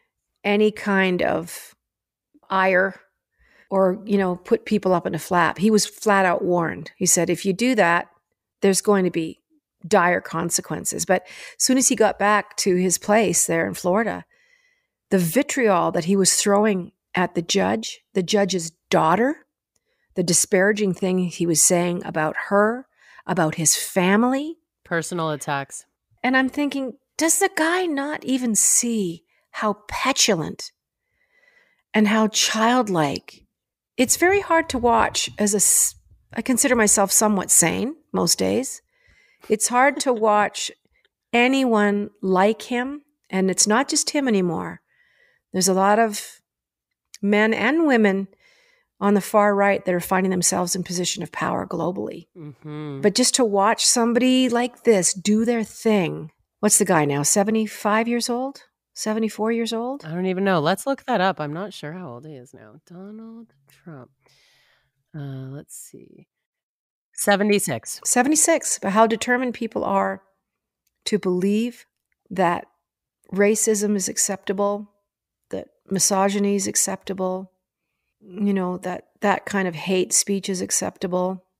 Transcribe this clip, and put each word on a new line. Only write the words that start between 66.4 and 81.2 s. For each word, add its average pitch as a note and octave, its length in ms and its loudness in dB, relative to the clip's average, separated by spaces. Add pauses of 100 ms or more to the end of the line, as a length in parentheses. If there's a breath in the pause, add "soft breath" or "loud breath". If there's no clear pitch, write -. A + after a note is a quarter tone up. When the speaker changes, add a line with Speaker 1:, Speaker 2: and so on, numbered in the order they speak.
Speaker 2:
Seventy-six. G3+ 880 -2
Speaker 1:
Seventy-six. D4 800 0
But F#3 120 -4
how A3 140 6
determined B3 460 0
people A3 320 -6
are G3 380 0 (840)
to G#3 140 0
believe G3+ 640 -2 (460)
that F3 340 0 (640)
racism G#3 640 0
is F#3+ 140 -2
acceptable, G3+ 840 -4 (600)
that - 160 -10 (240)
misogyny G3+ 640 2
is G3 100 -2
acceptable, F#3+ 840 -6 (680)
you G3+ 340 -4
know, F3+ 240 -2
that, F#3 300 -10 (120)
that - 260 0
kind F#3+ 220 -2
of E3 60 -6
hate F#3 380 -2
speech G3 360 -2
is F#3 120 -4
acceptable. F#3 840 -4 (160)